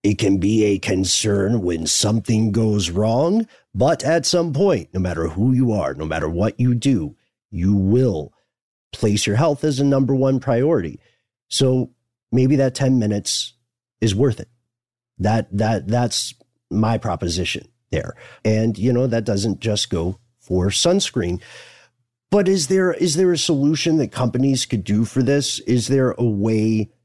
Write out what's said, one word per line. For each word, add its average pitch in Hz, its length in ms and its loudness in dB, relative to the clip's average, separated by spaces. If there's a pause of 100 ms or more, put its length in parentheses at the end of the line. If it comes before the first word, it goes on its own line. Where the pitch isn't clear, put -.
It 101 140 0
can 98 200 2
be 107 260 2
a 101 140 2
concern 98 840 0
when 82 240 -4
something 110 640 0
goes 104 380 0
wrong, 127 580 0 (260)
but 135 300 2
at 156 200 0
some 170 280 0
point, 147 420 0
no 92 60 -2
matter 82 280 -2
who 98 240 0
you 127 200 2
are, 76 220 -2
no 76 120 -8
matter 78 220 -4
what 90 300 -2
you 123 160 2
do, 110 420 -2 (340)
you 98 240 0
will 98 580 2 (600)
place 104 340 0
your 104 100 0
health 147 280 0
as 139 160 0
a 143 40 2
number 139 300 2
one 135 240 2
priority. 123 600 0 (480)
So 127 440 0 (380)
maybe 127 260 2
that 131 180 2
ten 131 240 2
minutes 107 560 -2 (480)
is 110 120 2
worth 120 240 0
it. - 100 -14 (680)
That, 104 380 0
that, 104 320 0
that's - 460 -2 (360)
my 110 280 0
proposition 87 680 -6 (220)
there. - 240 -6 (300)
And, 110 320 2
you 117 160 0
know, 123 140 2
that 113 180 -2
doesn't 101 360 -2
just 107 280 -4
go 87 300 -4 (220)
for 92 260 -2
sunscreen. 101 720 0 (920)
But 202 180 2
is 185 180 0
there, 185 260 2
is 170 240 0
there 180 160 4
a 165 60 0
solution 156 580 0
that 131 160 0
companies 127 540 0
could 101 180 -4
do 107 220 0
for 131 160 -2
this? 139 380 -2
Is 120 280 -2
there 131 300 2
a 123 60 0
way 110 680 0 (140)